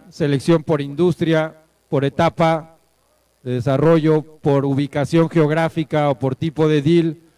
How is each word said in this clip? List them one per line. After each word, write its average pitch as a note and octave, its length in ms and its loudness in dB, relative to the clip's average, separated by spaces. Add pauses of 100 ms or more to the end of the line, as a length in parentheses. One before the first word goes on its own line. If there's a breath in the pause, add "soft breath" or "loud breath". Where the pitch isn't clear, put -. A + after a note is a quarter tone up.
selección D3+ 540 0
por D3+ 180 -2
industria, D#3 800 -2 (280)
por C#3 140 0
etapa, D#3+ 720 -2 (720)
de B2 80 -4
desarrollo D3+ 680 2
por C#3 420 -2
ubicación C#3+ 640 -2
geográfica D#3 800 0
o C3+ 80 -2
por C3 180 -4
tipo D#3 320 -2
de D3+ 140 2
deal, E3 360 0 (200 soft breath)